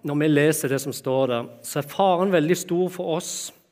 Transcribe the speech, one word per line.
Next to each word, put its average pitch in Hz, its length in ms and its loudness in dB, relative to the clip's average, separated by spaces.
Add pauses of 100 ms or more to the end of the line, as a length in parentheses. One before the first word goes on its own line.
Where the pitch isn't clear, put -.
når 147 140 -2
vi 156 80 2
leser 151 400 4
det 135 160 0
som 139 80 -6
står 131 400 0
der, 120 160 -4 (160)
så - 160 -4
er 143 80 -8
faren 190 440 2
veldig 165 280 2
stor 180 320 -2
for 180 240 -4
oss - 160 -8 (400)